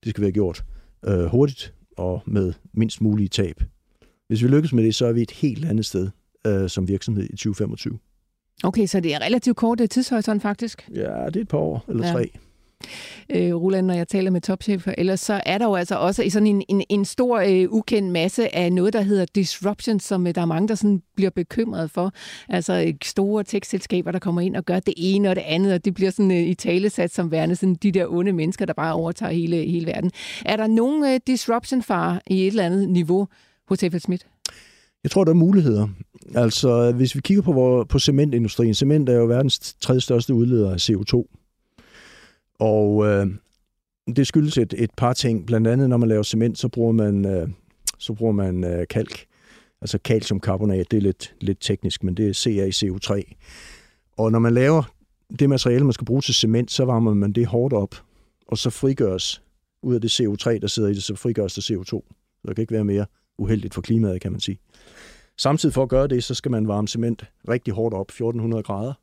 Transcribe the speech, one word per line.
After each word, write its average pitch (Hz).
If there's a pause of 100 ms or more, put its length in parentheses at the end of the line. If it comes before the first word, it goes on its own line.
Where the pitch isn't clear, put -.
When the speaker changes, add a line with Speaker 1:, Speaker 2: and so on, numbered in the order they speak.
Speaker 1:
Det 113
skal 104
være 101
gjort, 92 (440)
øh, 90
hurtigt 131 (240)
og 90
med 95 (200)
mindst 110
mulige 104
tab. - (640)
Hvis 113
vi 123
lykkes 143
med 117
det, 110
så 123
er 117
vi 117
et 113
helt 143
andet 107
sted, 95 (380)
øh, 95
som 92
virksomhed 98
i -
tyve 104
femogtyve. - (640)
Speaker 2:
Okay, 196
så 190
det 165
er 147
relativt 233
kort, 233
øh, 226
tidshorisont, 226
faktisk? 208
Speaker 1:
Ja, 62
det 165
er 208
et 208
par 151
år 151
eller 127
Speaker 2:
Ja. 170
Speaker 1:
tre. 120 (1000)
Speaker 2:
Øh, 175
Roland, 185
når 185
jeg 170
taler 190
med 175
topchefer, 190
ellers 185
så 202
er 185
der 233
jo 202
altså 180
også 196
i 196
sådan 214
en, 202
en, 196
en 202
stor, 247
øh, 185
ukendt 208
masse 180
af 175
noget, 185
der 220
hedder 196 (100)
disruption, 202
som, 180
øh, 170
der 180
er 170
mange, 165
der 220
sådan 202 (140)
bliver 190
bekymret 180
for. 185 (380)
Altså, 180
øh, 165 (100)
store 202
tech-selskaber, 185
der 180
kommer 175
ind 185
og -
gør 180
det 185
ene 190
og 185
det 185
andet, 185
og 175
det 190
bliver 185
sådan, 190
øh, 170
italesat 180
som 170
værende 160
sådan 185
de 196
der 175
onde 180
mennesker, 170
der 170
bare 160
overtager 165
hele, 170
hele 170
verden. 175 (340)
Er 214
der 220
nogen, 254
øh, 262
disruption-fare 226
i 190
et 190
eller 202
andet 185
niveau 180 (400)
hos 190
F 170
L 180
Schmidt? 180 (760)
Speaker 1:
Jeg -
tror, 190
der 160
er 170
muligheder. 160 (480)
Altså, 120
hvis 123
vi 135
kigger 196
på 165
vor-, 127
på -
cementindustrien. 123
Cement 143
er 123
jo 117
verdens 123
tredje 127
største 123
udleder 117
af 87
C -
O 98
to. 92 (1300)
Og, 107
øh, 101 (880)
det 131
skyldes 151
et, 113
et 110
par 123
ting. 113
Blandt 113
andet, 127
når 123
man 117
laver 107
cement, 113
så 120
bruger 117
man, 104
øh, 95 (480)
så -
bruger 110
man, 92
øh, 87
kalk. - (560)
Altså 104
calciumkarbonat, 98
det 113
er 104
lidt, -
lidt 98
teknisk, -
men 90
det 107
er 95
C -
A 95
C 101
O 92
tre. - (840)
Og 110
når 117
man 117
laver 135 (560)
det 139
materiale, 127
man 131
skal -
bruge 127
til 123
cement, 120
så 131
varmer 113
man 101
det 117
hårdt 123
op, 101 (520)
og 113
så 127
frigøres 113 (420)
ud 123
af 107
det 113
C -
O 101
tre, 117
der -
sidder 104
i 101
det, 98
så 104
frigøres 107
der 101
C -
O 90
to. - (360)
Så -
der 101
kan 113
ikke 113
være 110
mere 101 (320)
uheldigt 104
for -
klimaet, 107
kan 95
man 92
sige. 101 (800)
Samtidig 147
for 131
at 120
gøre 135
det, 123
så 131
skal 131
man 110
varme 104
cement 117 (240)
rigtig 120
hårdt 113
op, 95
fjorten 117
hundrede 113
grader. 110